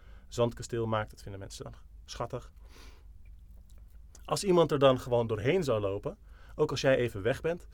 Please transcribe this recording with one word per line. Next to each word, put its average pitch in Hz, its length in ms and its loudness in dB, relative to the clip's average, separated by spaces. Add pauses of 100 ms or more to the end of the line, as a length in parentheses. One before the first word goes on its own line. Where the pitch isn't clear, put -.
(280)
zandkasteel 117 580 0
maakt, 107 240 0
dat - 120 -18
vinden 98 180 -10
mensen - 240 -12
dan - 100 -14 (300)
schattig. - 480 -8 (1700)
Als 156 200 0
iemand 175 280 6
er 147 60 4
dan 131 220 8
gewoon 120 260 2
doorheen 123 380 2
zou 113 160 2
lopen, 101 380 -2 (360)
ook 151 160 2
als 135 100 -4
jij 135 160 6
even 113 260 0
weg 117 180 0
bent, 170 340 -4